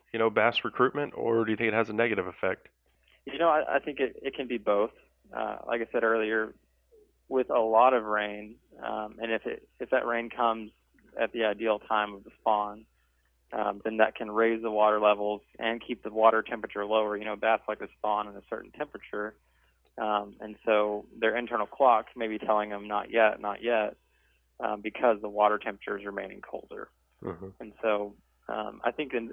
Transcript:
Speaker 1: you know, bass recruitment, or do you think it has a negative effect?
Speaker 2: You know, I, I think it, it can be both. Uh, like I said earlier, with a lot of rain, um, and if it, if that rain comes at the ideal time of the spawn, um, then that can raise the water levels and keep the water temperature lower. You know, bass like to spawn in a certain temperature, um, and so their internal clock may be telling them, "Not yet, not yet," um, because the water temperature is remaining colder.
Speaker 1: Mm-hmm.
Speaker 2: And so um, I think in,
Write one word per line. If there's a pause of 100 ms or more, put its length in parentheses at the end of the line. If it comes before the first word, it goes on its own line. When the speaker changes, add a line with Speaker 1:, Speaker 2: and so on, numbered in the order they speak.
(120)
Speaker 1:
you
know,
bass
recruitment,
or
do
you
think
it
has
a
negative
effect? (580)
Speaker 2:
You
know,
I,
I
think
it,
it
can
be
both. (440)
Uh, (100)
like
I
said
earlier, (760)
with
a
lot
of
rain, (260)
um,
and
if
it, (120)
if
that
rain
comes (480)
at
the
ideal
time
of
the (100)
spawn, (640)
um,
then
that
can
raise
the
water
levels (180)
and
keep
the
water
temperature
lower.
You
know,
bass
like
to (100)
spawn
in
a
certain
temperature, (600)
um,
and (100)
so (140)
their
internal
clock
may
be
telling
them,
"Not
yet,
not
yet," (640)
um,
because
the
water
temperature
is
remaining
colder. (360)
Speaker 1:
Mm-hmm. (120)
Speaker 2:
And
so (360)
um,
I
think
in,